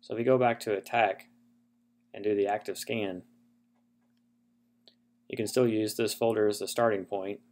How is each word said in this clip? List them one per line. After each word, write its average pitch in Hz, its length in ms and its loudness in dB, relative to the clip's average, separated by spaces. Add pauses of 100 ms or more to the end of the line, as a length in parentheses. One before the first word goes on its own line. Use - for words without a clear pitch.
So - 100 -12
if 110 60 -6
you 117 80 -2
go 131 100 6
back 120 240 2
to 107 160 -2
Attack 101 540 0 (800)
and 104 100 -14
do 107 120 2
the 101 120 2
active 101 300 -4
scan, 98 460 -6 (2000)
you - 120 -10
can 110 80 -2
still 123 200 2
use 110 280 0
this 110 180 -2
folder 110 340 2
as 104 120 0
the 98 100 -8
starting 107 380 0
point 101 340 -8 (120)